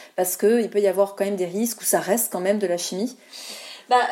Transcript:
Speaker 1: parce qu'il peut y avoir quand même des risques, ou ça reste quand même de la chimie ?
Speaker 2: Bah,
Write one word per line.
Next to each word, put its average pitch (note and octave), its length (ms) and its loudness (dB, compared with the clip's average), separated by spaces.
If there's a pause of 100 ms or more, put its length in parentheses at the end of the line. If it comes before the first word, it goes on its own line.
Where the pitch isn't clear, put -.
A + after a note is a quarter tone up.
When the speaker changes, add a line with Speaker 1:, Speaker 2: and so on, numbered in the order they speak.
(160)
Speaker 1:
parce F3+ 220 -2
qu'il A3 320 4
peut G#3 100 0
y G3+ 60 4
avoir G3 300 2
quand - 100 -2
même G3+ 100 -2
des F3+ 80 -2
risques, G#3 380 -4
ou - 20 -8
ça - 160 2
reste A#3 320 0
quand F#3 80 -4
même G3+ 180 2
de G3 80 -2
la F3 120 0
chimie ? F#3+ 360 -4 (760)
Speaker 2:
Bah, B3 60 6 (160)